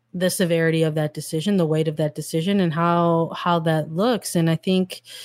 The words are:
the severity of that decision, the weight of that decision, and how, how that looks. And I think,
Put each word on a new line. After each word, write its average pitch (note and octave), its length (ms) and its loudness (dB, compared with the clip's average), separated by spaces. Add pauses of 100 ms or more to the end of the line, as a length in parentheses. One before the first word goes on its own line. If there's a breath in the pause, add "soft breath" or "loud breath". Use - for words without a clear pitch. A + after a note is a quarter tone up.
(160)
the F3+ 140 0
severity E3 540 2
of D#3 100 0
that D3+ 180 -2
decision, D#3+ 440 -2
the F3 100 2
weight D#3 220 0
of D3+ 80 -4
that D3+ 180 -2
decision, E3 460 -2
and E3+ 120 2
how, E3+ 600 2
how F3 240 0
that D#3+ 320 0
looks. G3+ 460 -2
And E3 120 2
I E3 60 2
think, F#3 480 -2 (220 loud breath)